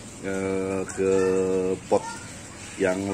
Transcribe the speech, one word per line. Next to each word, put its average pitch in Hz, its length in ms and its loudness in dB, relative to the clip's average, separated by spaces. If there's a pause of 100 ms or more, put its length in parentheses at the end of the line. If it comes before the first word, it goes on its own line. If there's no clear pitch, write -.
(260)
eh, 95 560 -2
ke 95 300 0 (760)
pot 101 160 4 (800)
yang 92 160 2 (160)